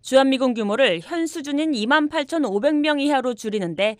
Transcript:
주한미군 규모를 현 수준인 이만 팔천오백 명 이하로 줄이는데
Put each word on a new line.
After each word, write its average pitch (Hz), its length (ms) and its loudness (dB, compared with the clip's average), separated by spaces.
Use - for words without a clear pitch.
주한미군 262 540 4
규모를 214 460 2
현 330 240 -4
수준인 294 480 -4
이만 285 360 0
팔천오백 294 680 -2
명 294 240 0
이하로 269 360 0
줄이는데 202 640 -4